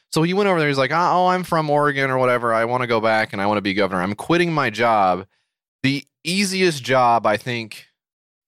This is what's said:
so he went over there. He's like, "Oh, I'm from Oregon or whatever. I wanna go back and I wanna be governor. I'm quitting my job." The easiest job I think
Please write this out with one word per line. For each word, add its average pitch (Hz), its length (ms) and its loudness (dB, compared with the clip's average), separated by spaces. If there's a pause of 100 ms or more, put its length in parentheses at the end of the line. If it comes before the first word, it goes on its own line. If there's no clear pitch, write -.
(120)
so 160 120 0
he 175 100 -2
went 202 160 0
over 175 100 0
there. 151 80 0
He's 143 100 -2
like, 131 140 0
"Oh, 175 360 2
I'm 180 160 0
from 160 260 -2
Oregon 143 420 0
or 131 60 0
whatever. 123 360 0
I 113 120 2
wanna 123 220 -2
go 117 120 2
back 110 340 0
and 101 80 -4
I 98 40 0
wanna 104 160 0
be 98 120 -2
governor. 95 280 0
I'm 95 140 -2
quitting 170 360 -2
my 143 180 0
job." 101 560 0 (580)
The 139 220 -2 (180)
easiest 185 600 -2
job 120 420 2
I 107 120 2
think 113 500 -10 (600)